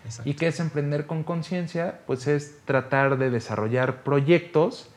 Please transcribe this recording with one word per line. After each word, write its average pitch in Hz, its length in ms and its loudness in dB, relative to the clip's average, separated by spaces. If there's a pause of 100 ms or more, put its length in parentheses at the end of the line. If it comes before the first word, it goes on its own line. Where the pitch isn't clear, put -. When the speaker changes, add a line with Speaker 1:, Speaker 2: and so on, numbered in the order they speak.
Speaker 1:
Exacto. 117 260 -8
Speaker 2:
¿Y 143 40 2
qué 160 140 0
es 156 120 -2
emprender 147 480 -2
con 160 160 -4
conciencia? 170 800 -4
Pues 131 220 -4
es 147 380 0
tratar 135 520 2
de 131 140 2
desarrollar 117 720 0
proyectos 160 920 2